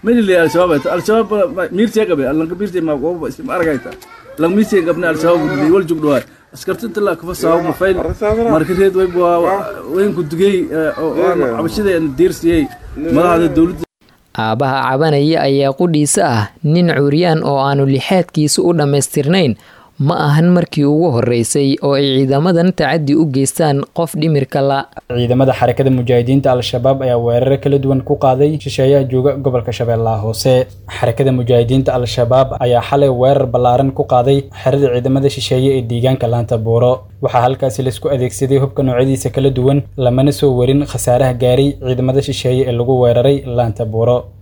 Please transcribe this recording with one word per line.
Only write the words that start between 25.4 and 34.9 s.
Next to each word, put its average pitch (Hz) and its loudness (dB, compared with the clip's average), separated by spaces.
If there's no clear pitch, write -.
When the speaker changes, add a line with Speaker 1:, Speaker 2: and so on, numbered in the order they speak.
Speaker 3:
xarakada 131 0
mujaahidiinta 127 2
Al-Shabaab 127 0
ayaa 123 0
weeraro 120 0
kala 139 0
duwan 135 0
ku 143 -2
qaaday 143 2
shisheeyaha 135 0
jooga 131 0
gobolka 127 -2
Shabeellaha 113 -2
Hoose. 127 0
Xarakada 131 -2
mujaahidiinta 127 2
Al-Shabaab 127 0
ayaa 123 2
xalay 143 2
weerar 127 2
ballaaran 123 2
ku 147 -4
qaaday 139 2
xerada 135 2